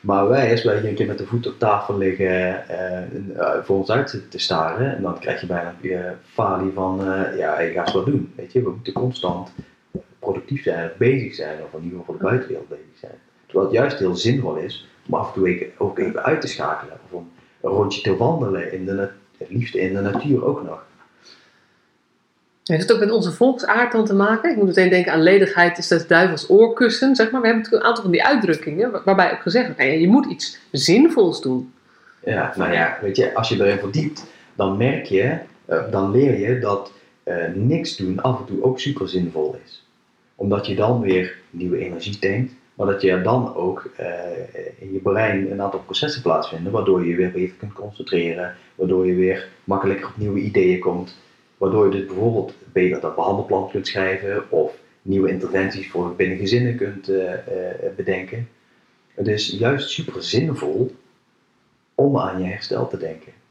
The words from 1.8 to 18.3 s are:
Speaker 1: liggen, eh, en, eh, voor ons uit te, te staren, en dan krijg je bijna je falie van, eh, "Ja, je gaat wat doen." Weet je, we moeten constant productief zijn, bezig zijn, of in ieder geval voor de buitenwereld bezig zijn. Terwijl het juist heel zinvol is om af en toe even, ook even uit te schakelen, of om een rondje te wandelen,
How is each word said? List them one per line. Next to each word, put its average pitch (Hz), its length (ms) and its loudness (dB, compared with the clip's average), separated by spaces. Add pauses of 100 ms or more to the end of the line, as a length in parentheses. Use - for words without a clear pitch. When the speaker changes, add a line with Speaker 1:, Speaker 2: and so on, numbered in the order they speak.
Speaker 1:
liggen, 92 680 0
eh, 90 280 -6
en, 92 400 -10
eh, - 260 0
voor 98 140 0
ons 95 140 -2
uit 135 160 2
te, - 220 -10
te - 100 -14
staren, 87 580 -2
en 101 60 -6
dan 87 160 -4
krijg - 220 -6
je 90 60 -10
bijna 87 340 -6
je 90 320 -6 (120)
falie 95 500 -2
van, 95 260 -2 (120)
eh, 95 260 -2
"Ja, 80 220 0
je 82 120 -2
gaat 87 200 -2
wat - 140 0
doen." - 300 -2
Weet - 160 -14
je, 123 100 2
we - 80 -2
moeten - 220 -10
constant 92 600 -4 (680)
productief - 440 -6
zijn, 85 360 -4
bezig 117 360 2
zijn, 78 280 -8
of 78 160 -16
in 82 60 -12
ieder 90 140 -8
geval 85 60 -14
voor - 120 -10
de 95 140 -6
buitenwereld - 380 -2
bezig - 320 -18
zijn. - 180 -18 (280)
Terwijl 98 200 2
het 98 100 0
juist 139 220 2
heel 92 160 0
zinvol 98 420 0
is - 320 -10 (180)
om - 80 -2
af 78 120 -2
en - 80 -10
toe 95 140 2
even, 87 180 -2 (120)
ook 98 200 -2
even - 240 -2
uit 160 180 2
te - 60 -8
schakelen, 73 580 -6
of - 80 -18
om 87 180 -12 (300)
een 92 100 -2
rondje 98 320 0
te 95 140 2
wandelen, 101 560 0